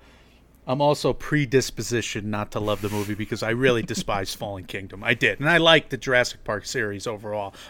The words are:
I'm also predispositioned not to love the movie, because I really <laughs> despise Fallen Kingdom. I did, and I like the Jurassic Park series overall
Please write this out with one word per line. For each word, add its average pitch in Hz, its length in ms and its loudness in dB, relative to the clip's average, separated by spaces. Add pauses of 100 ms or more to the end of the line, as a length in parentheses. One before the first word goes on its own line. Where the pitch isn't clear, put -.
(680)
I'm 135 140 0
also 143 320 4
predispositioned 120 1120 0
not 104 260 -4
to 117 80 -4
love 104 220 0
the 104 80 0
movie, 104 260 -2
because 104 260 -4
I 110 100 0
really 120 320 4
<laughs> - 0 -
despise 104 500 -2
Fallen 101 320 -8
Kingdom. 95 380 -10
I 113 100 4
did, 113 260 0
and 143 100 0
I 170 80 4
like 165 320 6
the 131 80 -4
Jurassic 123 460 0
Park 104 220 -6
series 104 420 -4
overall 104 460 -6 (160)